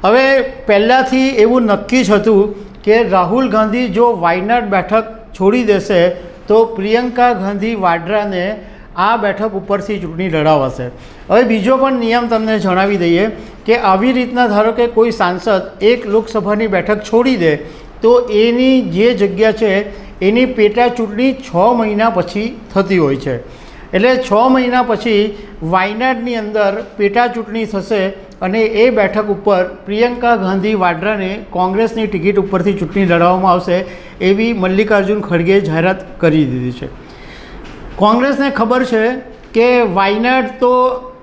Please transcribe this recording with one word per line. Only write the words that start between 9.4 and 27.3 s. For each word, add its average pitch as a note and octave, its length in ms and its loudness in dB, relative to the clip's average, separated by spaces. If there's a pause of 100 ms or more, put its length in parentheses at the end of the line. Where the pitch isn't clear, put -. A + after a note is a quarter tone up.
ઉપરથી G3 460 -4
ચૂંટણી E3+ 300 -6
લડાવાશે. D3 600 0 (400)
હવે A3+ 140 4
બીજો A3+ 340 2
પણ C4+ 160 0
નિયમ A#3 340 0
તમને A3 320 0
જણાવી F#3+ 380 0
દઈએ F3 300 2 (380)
કે A3+ 120 2
આવી G#3+ 340 2
રીતના B3 360 0
ધારો G#3+ 240 2
કે A#3+ 160 0
કોઈ A#3 240 2
સાંસદ F#3 500 0 (200)
એક A#3+ 260 2
લોકસભાની G#3+ 600 -2
બેઠક G3 320 0
છોડી B3 360 2
દે E3 200 2 (460)
તો A#3+ 180 6
એની A#3+ 600 2
જે G3+ 320 2
જગ્યા G3+ 380 2
છે G#3 340 0 (360)
એની A3+ 240 2
પેટા A3+ 420 2
ચૂંટણી A#3+ 460 -2
છ - 220 -10
મહિના A3 540 2
પછી G#3 500 -4 (140)
થતી G3 240 2
હોય C#3 180 2
છે. C3 220 -6 (560)
એટલે A#3+ 240 2
છ B3+ 160 -2 (160)
મહિના B3+ 340 2
પછી G#3+ 540 0 (260)
વાયનાડની A3+ 720 -2
અંદર G#3 480 -2 (140)
પેટા G#3 300 2
ચૂંટણી A3 380 -6